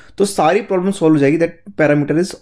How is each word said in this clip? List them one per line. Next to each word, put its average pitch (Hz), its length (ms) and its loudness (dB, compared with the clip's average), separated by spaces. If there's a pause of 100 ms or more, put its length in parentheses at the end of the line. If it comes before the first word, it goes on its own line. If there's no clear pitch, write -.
(180)
तो 196 80 2
सारी 190 360 0
प्रॉब्लम 196 300 -2
सॉल्व 160 240 2
हो 147 40 0
जाएगी, 139 180 2
that 165 440 -4
parameter 147 380 0
is 190 220 -4